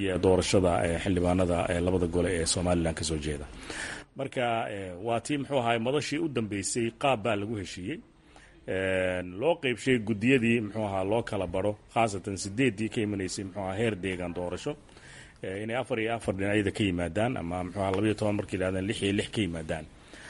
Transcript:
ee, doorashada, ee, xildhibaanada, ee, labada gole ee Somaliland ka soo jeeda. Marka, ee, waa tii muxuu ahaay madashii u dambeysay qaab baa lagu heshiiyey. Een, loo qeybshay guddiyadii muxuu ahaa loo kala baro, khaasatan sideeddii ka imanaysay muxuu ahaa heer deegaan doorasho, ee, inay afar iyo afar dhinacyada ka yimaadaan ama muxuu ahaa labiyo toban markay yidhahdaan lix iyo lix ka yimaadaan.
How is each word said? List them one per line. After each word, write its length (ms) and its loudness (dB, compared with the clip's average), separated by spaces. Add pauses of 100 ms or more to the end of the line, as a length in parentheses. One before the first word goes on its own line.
ee, 100 0
doorashada, 540 6 (120)
ee, 140 2
xildhibaanada, 580 4 (120)
ee, 120 0
labada 260 2
gole 260 2
ee 140 0
Somaliland 500 2
ka 80 -6
soo 140 -2
jeeda. 280 -4 (680)
Marka, 280 -4 (260)
ee, 220 -8 (100)
waa 180 0
tii 180 -2
muxuu 200 -2
ahaay 200 2
madashii 400 0
u 100 0
dambeysay 580 -2 (120)
qaab 240 2
baa 140 2
lagu 200 -4
heshiiyey. 420 -8 (680)
Een, 600 0 (120)
loo 220 2
qeybshay 380 2
guddiyadii 600 4
muxuu 260 -4
ahaa 180 0
loo 180 2
kala 240 -4
baro, 260 0 (180)
khaasatan 460 0
sideeddii 520 0
ka 120 -2
imanaysay 440 -2
muxuu 180 -8
ahaa 140 -2
heer 200 2
deegaan 380 -4
doorasho, 380 -4 (680)
ee, 200 -6
inay 140 -4
afar 240 -2
iyo 140 0
afar 200 -2
dhinacyada 360 2
ka 140 -2
yimaadaan 520 0
ama 280 -4
muxuu 180 -6
ahaa 140 2
labiyo 180 2
toban 220 0
markay 220 -4
yidhahdaan 280 0
lix 160 -2
iyo 100 2
lix 180 0
ka 100 -2
yimaadaan. 440 -4 (440)